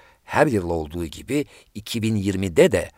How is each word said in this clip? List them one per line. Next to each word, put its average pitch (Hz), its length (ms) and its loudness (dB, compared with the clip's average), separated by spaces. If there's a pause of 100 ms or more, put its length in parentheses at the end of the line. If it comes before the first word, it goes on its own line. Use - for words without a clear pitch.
(220)
her 147 240 2
yıl 98 220 0
olduğu 82 360 -4
gibi 135 400 -6 (280)
iki 107 280 -8
bin 110 140 0
yirmide 98 560 2
de 87 260 -2